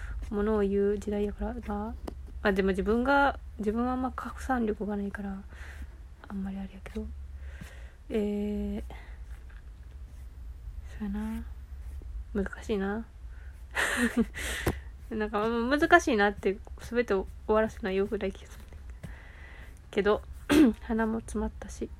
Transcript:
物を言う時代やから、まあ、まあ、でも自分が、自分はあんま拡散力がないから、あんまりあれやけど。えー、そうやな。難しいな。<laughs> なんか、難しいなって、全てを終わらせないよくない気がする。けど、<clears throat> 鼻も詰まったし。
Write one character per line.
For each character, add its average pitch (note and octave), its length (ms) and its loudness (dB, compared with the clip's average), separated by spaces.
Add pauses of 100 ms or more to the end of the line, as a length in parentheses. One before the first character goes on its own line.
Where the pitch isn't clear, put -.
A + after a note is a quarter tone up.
(300)
物 G#3+ 280 2
を G#3 40 6
言 G3+ 300 4
う G#3 80 0
時 G#3 120 -4
代 G#3 140 2
や G3+ 80 -2
か - 120 -4
ら、 A3 100 -2 (120)
ま G#3 220 -2
あ、 A#3 40 -6 (480)
ま A3 80 6
あ、 G3+ 40 6
で F#3+ 100 6
も F#3+ 60 6
自 F#3 140 4
分 A3+ 200 4
が、 C#4 360 6 (200)
自 G#3 120 2
分 A#3 140 2
は B3+ 80 2
あ - 20 2
ん B3+ 60 0
ま B3+ 100 0
拡 - 320 -8
散 B3 220 2
力 G#3 200 0
が G#3 120 0
な G3+ 60 0
い G3+ 80 -2
か G#3 120 -6
ら、 G3 180 -4 (840)
あ - 60 -8
ん G3 100 -2
ま G3 80 -2
り G3 60 -6
あ G3 60 -4
れ F#3+ 100 -6
や G3 100 -14
け - 160 -10
ど。 G#3+ 60 -4 (1040)
え G#3 800 0
ー、 - 60 -10 (2000)
そ G#3+ 60 -4
う - 20 -2
や G3 60 -2
な。 A3 300 -2 (880)
難 G3 120 2 (180)
し A#3 100 0
い G#3 40 4
な。 G3+ 280 0 (2000)
<laughs> - 0 -
な G#3+ 180 0
ん - 20 -4
か、 G#3+ 180 2
難 C4+ 540 6
し D4+ 120 2
い A3 40 6
な G3+ 120 6
っ G#3 40 0
て、 G3+ 240 0 (240)
全 A#3+ 240 0
て G#3+ 80 2
を F#3+ 120 2 (220)
終 G#3+ 80 6
わ A3 60 6
ら A3 80 2
せ - 100 -10
な F#3+ 120 -2
い F#3+ 40 0
よ G3 100 4
く A3 120 -2
な G3+ 100 0
い G3 60 -2
気 - 100 -14
が - 80 -16
す - 80 -14
る。 - 60 -14 (1300)
け G#3 120 4
ど、 G3+ 180 6 (280)
<clears throat> C#4+ 320 10
鼻 A3 260 2
も A3 140 0
詰 - 200 -4
ま G#3+ 60 0
っ A3 100 -2
た G3+ 120 -10
し。 - 200 -6 (100)